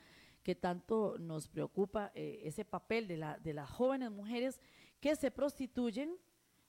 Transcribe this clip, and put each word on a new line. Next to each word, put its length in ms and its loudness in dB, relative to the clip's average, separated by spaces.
que 140 2
tanto 640 2
nos 300 -4
preocupa, 680 0
eh, 280 -6
ese 220 -4
papel 420 0
de 100 -2
la, 220 -4
de 160 -4
las 160 -6
jóvenes 400 2
mujeres 500 -2
que 140 4
se 160 2
prostituyen, 840 0